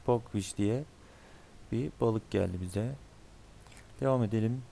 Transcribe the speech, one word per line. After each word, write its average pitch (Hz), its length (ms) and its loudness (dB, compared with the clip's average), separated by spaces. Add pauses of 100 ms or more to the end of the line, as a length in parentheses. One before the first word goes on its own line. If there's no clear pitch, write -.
Pogfish 117 520 0
diye 110 260 2 (880)
bir 131 200 -2 (100)
balık 110 300 2
geldi 92 300 2
bize. 101 340 -4 (1040)
Devam 131 220 4
edelim. 113 480 0